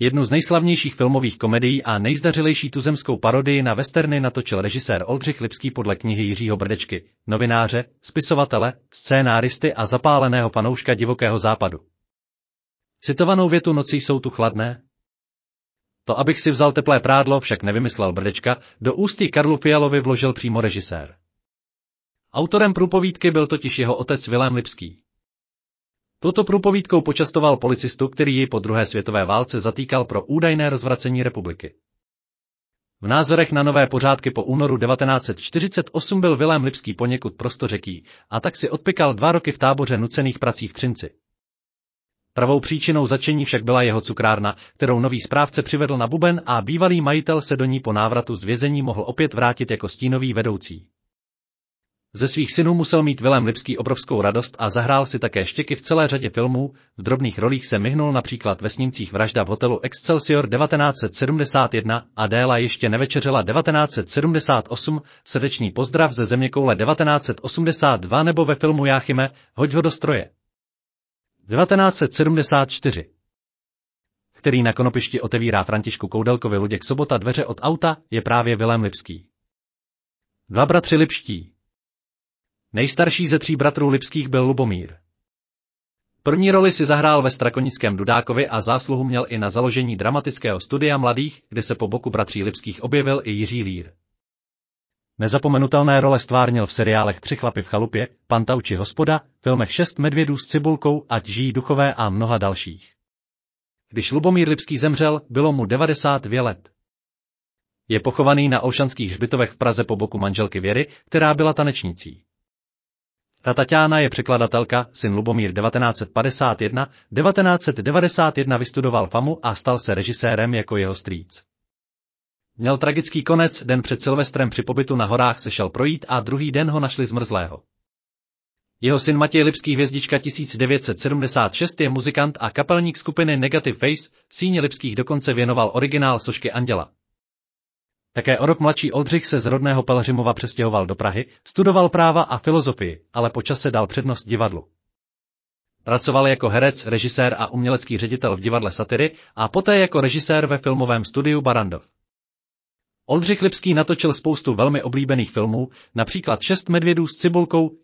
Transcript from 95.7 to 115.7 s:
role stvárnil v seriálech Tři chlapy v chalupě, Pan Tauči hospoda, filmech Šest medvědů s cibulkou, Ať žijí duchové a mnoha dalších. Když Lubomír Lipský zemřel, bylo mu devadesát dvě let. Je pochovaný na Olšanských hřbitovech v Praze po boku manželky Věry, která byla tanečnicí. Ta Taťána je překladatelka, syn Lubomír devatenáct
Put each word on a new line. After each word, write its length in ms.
role 180
stvárnil 460
v 80
seriálech 460
Tři 160
chlapy 260
v 60
chalupě, 400
Pan 180
Tauči 300
hospoda, 460
filmech 300
Šest 280
medvědů 380
s 80
cibulkou, 640
Ať 180
žijí 260
duchové 400
a 160
mnoha 280
dalších. 560
Když 220
Lubomír 380
Lipský 280
zemřel, 520
bylo 240
mu 120
devadesát 580
dvě 180
let. 300
Je 120
pochovaný 500
na 120
Olšanských 500
hřbitovech 400
v 60
Praze 260
po 120
boku 220
manželky 420
Věry, 280
která 280
byla 200
tanečnicí. 720
Ta 120
Taťána 460
je 100
překladatelka, 840
syn 200
Lubomír 380
devatenáct 460